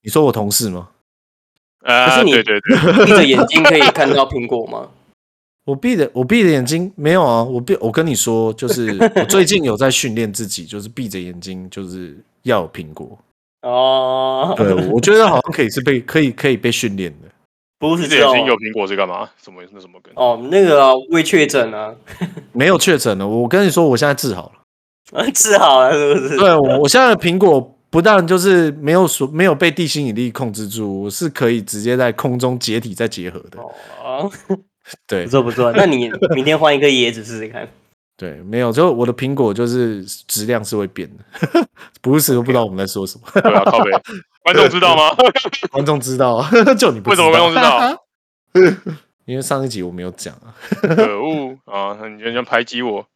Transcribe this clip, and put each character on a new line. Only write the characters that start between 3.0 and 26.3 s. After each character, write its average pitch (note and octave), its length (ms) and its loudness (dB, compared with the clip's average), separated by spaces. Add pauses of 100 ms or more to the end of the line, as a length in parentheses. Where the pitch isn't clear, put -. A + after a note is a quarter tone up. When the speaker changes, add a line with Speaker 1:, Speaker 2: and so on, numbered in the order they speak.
Speaker 3:
闭 - 60 6
着 F#3+ 120 8
眼 C3+ 240 4
睛 D#3+ 160 2
可 D#3+ 120 6
以 D3+ 40 4
看 C#3 340 2
到 C3+ 120 4
苹 B2 200 -6
果 A#2 220 -4
吗？ A#2 220 -12 (400)
Speaker 1:
<laughs> - 360 -20
我 C#3 100 -4
闭 A#3+ 200 -2
着， D3+ 180 0
我 B2+ 100 -2
闭 G#3+ 200 2
着 F3 60 4
眼 C3+ 160 0
睛， E3+ 300 -4
没 D#3 180 0
有 F3+ 100 4
啊。 A#2 200 2
我 B2 160 -4
闭-， B2 200 -2
我 A2+ 120 -2
跟 D#3+ 140 0
你 D3+ 80 -2
说， A2+ 400 -2
就 B2 140 -8
是 A2 280 -2 (200)
我 E3 100 0
最 F#3 200 2
近 F3+ 180 -2
有 A#2 120 -2
在 C3 140 0
训 B2 240 -4
练 A2 180 -4
自 G#2+ 140 -10
己， F#2 200 -12
就 G#2 140 -14
是 G#2 100 -16
闭 A#2 180 -12
着 F#2+ 120 -10
眼 F2+ 200 -14
睛， F#2 300 -14
就 G2 180 -14
是 F2+ 300 -16 (260)
要 A2+ 180 0
有 D#2+ 100 -10
苹 D#2 220 -16
果。 - 240 -18 (440)
Speaker 3:
哦。 C3 960 -2
Speaker 1:
对， G2+ 160 0 (160)
我 A2 100 0
觉 G3+ 160 2
得 A3 120 6
好 D3+ 140 2
像 - 100 -10
可 D3 120 -2
以 A2 60 -2
是 C3+ 120 -8
被， C3 200 -2
可 - 180 -4
以， C3+ 120 0
可 C#3 180 -4
以 B2 80 0
被 A#2+ 140 -2
训 G#2+ 240 -6
练 F#2 160 -8 (100)
的。 E2 60 -20 (520)
Speaker 3:
不 D#3+ 180 -2
是 E3 100 -4
这 C#3 140 2
种 C3 120 4
Speaker 2:
闭 - 0 -
着 B2 40 4
眼 - 0 -
睛 A#2 80 0
有 A#2+ 120 2
苹 A2 160 -12
果 G#2 120 -4
是 G2 100 -6
干 G2 120 -2
嘛？ F2+ 200 -10 (140)
什 G#2 100 -20
么， F2+ 200 -20
那 G2+ 80 -20
什 F#2 80 -20
么 F2+ 140 -20
梗？ - 140 -20
Speaker 3:
哦， A#2+ 240 0 (120)
那 G3 120 4
个 D3 200 6
啊， C3 80 6 (180)
未 E3 140 2
确 D3+ 240 2
诊 A2+ 260 -2
啊。 G#2+ 220 -10 (300)
<laughs> - 280 -20
Speaker 1:
没 D#3+ 140 0
有 F#3 100 4
确 E3 200 2
诊 G#2+ 200 -2
了， G2 100 -6
我 A#2 200 -2
跟 F#3+ 180 2
你 F3 60 2
说， E3+ 160 2
我 C3+ 100 2
现 D3 100 0
在 C#3+ 60 0
治 B2 220 -4
好 E2+ 140 -14
了。 - 680 -18
Speaker 3:
啊， A#3+ 120 -2
治 G#3 260 2
好 C#3 240 6
了 B2+ 100 4
是 D3 240 2
不 C3 120 -2
是？ D3 100 -2